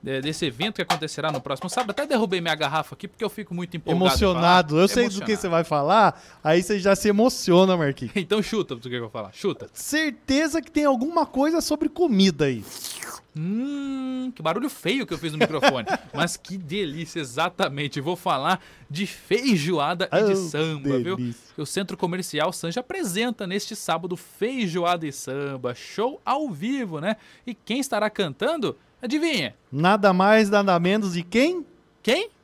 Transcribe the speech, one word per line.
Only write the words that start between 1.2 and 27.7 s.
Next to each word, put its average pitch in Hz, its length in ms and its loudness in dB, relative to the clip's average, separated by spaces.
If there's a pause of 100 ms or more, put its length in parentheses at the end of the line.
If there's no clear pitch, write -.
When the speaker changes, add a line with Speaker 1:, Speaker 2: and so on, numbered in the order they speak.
Speaker 1:
no 139 100 -4
próximo 143 280 -6
sábado. 240 220 -2
Até 277 140 -2
derrubei 220 360 0
minha 165 140 0
garrafa 151 400 -2
aqui - 120 -14
porque - 160 -8
eu 202 60 -2
fico 202 240 -10
muito 175 240 -6
empolgado 170 260 0
em 185 40 6
Speaker 2:
Emocionado. 175 640 4
Speaker 1:
falar. 156 120 6
Speaker 2:
Eu 196 40 6
sei 240 180 2
do 233 40 0
que 190 60 -6 (160)
Speaker 1:
Emocionado. 202 100 0
Speaker 2:
você 196 80 -4
vai 165 140 2
falar, 160 580 4 (220)
aí 165 200 6
você 208 160 0
já 190 160 4
se 190 140 0
emociona, 190 680 6
Marquinhos. 139 380 -2
Speaker 1:
<laughs> - 20 0
Então 208 260 0
chuta 185 320 -4
do 117 140 -16
que 123 60 -6
eu 123 60 -4
vou 113 80 -8
falar. 104 240 -10
Chuta. - 400 -6
Speaker 2:
Certeza 302 880 -2
que - 100 -18
tem 294 140 0
alguma 285 400 2
coisa 311 360 2
sobre 302 280 0
comida 190 560 4
aí. 120 180 -2 (760)
Speaker 1:
Hum, 262 960 -4
que - 60 -16
barulho 185 280 -2
feio 233 360 -4
que - 80 -8
eu 151 40 -6
fiz 156 140 -6
no 156 60 -8
microfone. 151 480 2 (140)
Speaker 2:
<laughs> - 140 -18
Speaker 1:
Mas 170 220 -2
que - 220 -12
delícia, 165 640 -6
exatamente. 143 840 -4
Vou 165 140 -2
falar 165 440 0 (300)
de 170 160 -4
feijoada 180 1040 0
e 185 120 4
de 202 80 4
Speaker 2:
Oh, 190 40 2
Speaker 1:
samba, 151 640 -2
viu? 117 160 -2
Speaker 2:
delícia. 120 280 -8 (140)
Speaker 1:
O 151 80 -6
Centro 190 300 -6
Comercial 175 560 -2
Sanja 170 280 -6
apresenta 240 640 -4
neste 196 300 -6
sábado 175 420 -4
feijoada 180 880 -2
e 143 60 -4
samba, 131 640 -6
show - 500 -4
ao 285 240 0
vivo, 196 500 -4
né? 202 160 -2 (300)
E 247 80 -10
quem 233 260 -6